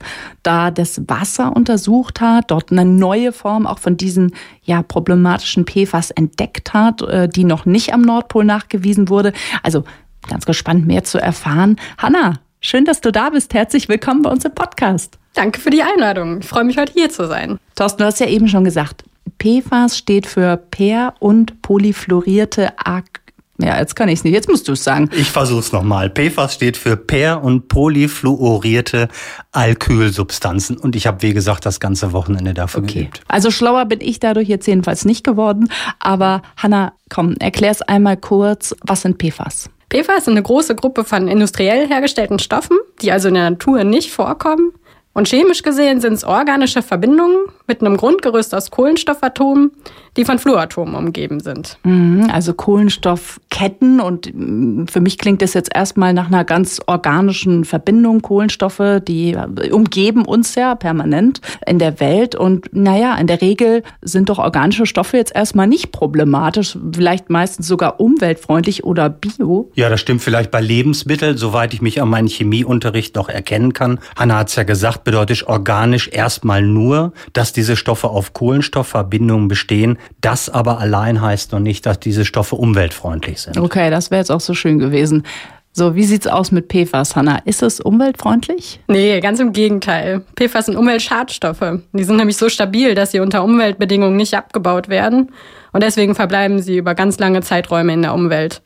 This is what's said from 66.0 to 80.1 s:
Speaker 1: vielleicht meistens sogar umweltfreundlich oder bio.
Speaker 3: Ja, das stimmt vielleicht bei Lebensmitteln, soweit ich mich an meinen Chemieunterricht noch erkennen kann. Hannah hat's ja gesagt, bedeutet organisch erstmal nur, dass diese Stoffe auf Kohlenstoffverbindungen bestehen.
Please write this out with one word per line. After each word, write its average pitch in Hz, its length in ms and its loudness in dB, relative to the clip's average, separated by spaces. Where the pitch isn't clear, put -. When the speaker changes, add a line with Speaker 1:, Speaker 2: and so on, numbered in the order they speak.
Speaker 1:
vielleicht 175 360 0
meistens 170 380 -2
sogar 175 320 0
umweltfreundlich 190 880 0
oder 165 240 0
bio. 196 640 -2
Speaker 3:
Ja, 120 140 2
das 110 100 0
stimmt 120 220 -2
vielleicht 117 300 -2
bei 117 100 0
Lebensmitteln, 143 760 0
soweit 117 360 -2
ich 104 80 -8
mich 117 200 -2
an 117 80 2
meinen 113 180 2
Chemieunterricht 113 880 -2
noch 101 120 -4
erkennen 107 460 -2
kann. 123 260 -2
Hannah 117 220 2
hat's 104 160 -4
ja 113 80 0
gesagt, 104 400 0
bedeutet 110 440 0
organisch 110 640 0
erstmal 110 500 0
nur, 127 520 2
dass 117 200 -2
diese 113 220 0
Stoffe 117 340 -2
auf 101 240 -4
Kohlenstoffverbindungen 113 1120 0
bestehen. 107 500 0